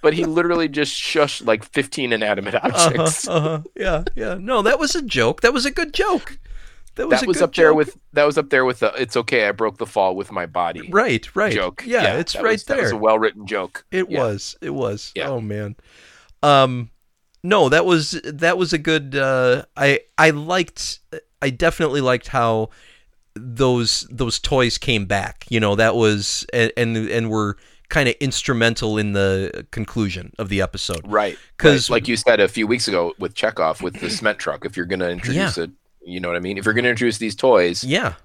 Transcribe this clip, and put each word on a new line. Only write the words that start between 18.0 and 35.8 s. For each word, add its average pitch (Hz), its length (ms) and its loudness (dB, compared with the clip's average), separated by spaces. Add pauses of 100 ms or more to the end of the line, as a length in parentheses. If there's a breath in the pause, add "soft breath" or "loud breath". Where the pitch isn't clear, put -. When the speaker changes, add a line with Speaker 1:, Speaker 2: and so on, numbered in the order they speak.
Speaker 2:
that 165 340 -2
was 180 160 -2
a 165 40 0
good, 151 400 -2
uh, 131 460 2 (120)
I, 139 240 2 (180)
I 160 120 8
liked, 160 680 -4 (420)
I 139 80 0
definitely 147 500 0
liked 127 300 0
how 113 400 0 (680 soft breath)
those, 120 720 0
those 120 300 -4
toys 127 380 0
came 107 300 0
back. 98 420 -4
You 117 100 2
know, 104 160 2
that 110 200 4
was, 107 580 0
and, 117 240 2
and, 117 180 -2
and 110 340 -2
were 107 280 -2 (320 soft breath)
kinda 135 340 0
instrumental 117 760 0
in 104 140 0
the 98 600 -2
conclusion 101 680 -6
of 107 80 -6
the 95 140 0
episode. 87 440 -6
Speaker 1:
Right, 104 320 0 (200 soft breath)
Speaker 2:
'Cause 143 320 4
Speaker 1:
right. 123 80 0
Like 110 100 -2
you 120 80 0
said 110 240 4
a 98 80 6
few 110 180 -2
weeks 117 220 -2
ago 87 320 -2
with 90 160 -8
Chekhov, 87 460 -2
with 92 180 -8
the 87 100 -6
cement 110 300 -2
truck, - 260 -6
if 87 120 -8
you're 87 80 -4
gonna 90 240 -4
introduce 123 480 -4
Speaker 2:
Yeah. 82 80 -4
Speaker 1:
it, 78 60 -16 (340)